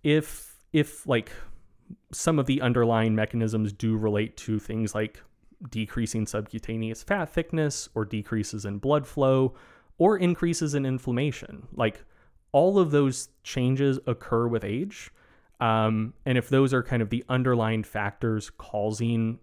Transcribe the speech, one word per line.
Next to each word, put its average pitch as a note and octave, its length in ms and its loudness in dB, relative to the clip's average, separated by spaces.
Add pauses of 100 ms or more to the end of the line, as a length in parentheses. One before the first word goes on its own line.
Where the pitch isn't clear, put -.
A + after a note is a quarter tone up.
if, - 520 -2 (180)
if, - 340 0
like, A#2 240 0 (800)
some D#3+ 280 2
of C3 60 2
the C#3 160 2
underlying A#2 540 4
mechanisms A2 580 0
do A2+ 240 0
relate G#2+ 400 0
to A2 220 -4
things A2 360 -4
like G#2+ 260 -4 (480)
decreasing A2 580 -4
subcutaneous A2 760 -6
fat G3 320 -2
thickness D#3+ 600 -2
or A2 100 0
decreases G#2 600 -4
in G2+ 120 -6
blood C#3 300 0
flow C3 480 2 (420)
or G3 200 6
increases E3+ 580 0
in C3+ 100 0
inflammation, C3 880 -4
like, - 300 -2 (480)
all F#3 260 6
of E3 140 4
those C#3 380 2 (140)
changes C3+ 640 0
occur A#2+ 420 0
with A2+ 160 -2
age. B2+ 480 -6 (480)
Um, A2 540 2 (120)
and B2+ 120 2
if A#2+ 120 -2
those C3+ 220 4
are B2 120 2
kind A#2+ 180 0
of G#2 80 -2
the B2 200 -4
underlying A#2+ 540 2
factors G#2+ 760 -4
causing A2+ 840 -2